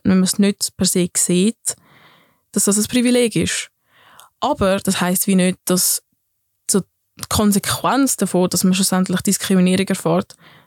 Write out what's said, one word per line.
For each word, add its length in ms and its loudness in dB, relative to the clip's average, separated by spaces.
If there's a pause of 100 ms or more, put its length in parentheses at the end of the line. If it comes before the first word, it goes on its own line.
wenn 140 4
man 60 4
es 140 -2
nicht 380 -2
per 100 -2
se 300 0
sieht, 600 0 (760)
dass 120 -2
das 140 0
ein 80 -2
Privileg 500 0
ist. 340 -4 (680)
Aber 400 0
das 220 -2
heisst 260 0
wie 80 2
nicht, 300 2
dass 380 0 (680)
so 100 2
die 480 -14
Konsequenz 880 0
davon, 320 0
dass 160 -2
man 100 4
schlussendlich 480 0
Diskriminierung 680 0
erfährt, 480 -2 (300)